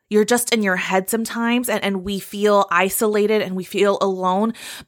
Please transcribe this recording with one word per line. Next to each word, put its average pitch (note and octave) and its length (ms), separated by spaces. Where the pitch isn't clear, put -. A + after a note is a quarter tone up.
You're G#3 160
just A#3+ 280
in G#3+ 100
your F#3+ 120
head F#3+ 340
sometimes, A#3 600
and, G3+ 120
and G3 220
we G3 160
feel G3+ 500
isolated G#3 720
and F#3 140
we F#3 80
feel G3+ 380
alone. F#3+ 520